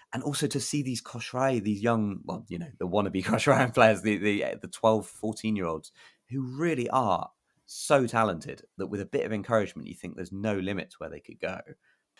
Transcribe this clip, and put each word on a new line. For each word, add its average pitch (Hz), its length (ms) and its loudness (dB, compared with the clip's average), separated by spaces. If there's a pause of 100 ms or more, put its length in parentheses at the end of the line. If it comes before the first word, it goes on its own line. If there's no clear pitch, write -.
(140)
And 127 100 -8
also 143 240 -2
to 135 140 -2
see 147 200 -2
these 127 220 -4
Koshrai, 123 580 0
these 101 220 0
young, 107 400 2
well, - 240 -8
you 87 100 -8
know, 85 120 -8 (100)
the 92 80 -2
wannabe 95 340 0
<laughs> 92 40 -4
Koshrai 127 480 4
players, 113 280 6
the, 104 140 2
the, 98 300 2 (160)
the 90 80 -10
twelve, 110 380 2
fourteen-year-olds, 101 840 -4 (380)
who 131 280 -6
really 151 320 0
are 107 400 2 (360)
so 139 420 4
talented 101 540 0 (160)
that 95 100 -4
with 101 140 -4
a 95 40 -4
bit - 200 -2
of 107 80 -2
encouragement, 104 560 0
you - 40 -12
think - 220 -12
there's 90 160 -10
no 101 260 -2
limit 95 340 -4
to - 80 -20
where 80 100 -8
they 76 100 -12
could - 220 -16
go. 82 180 -6 (600)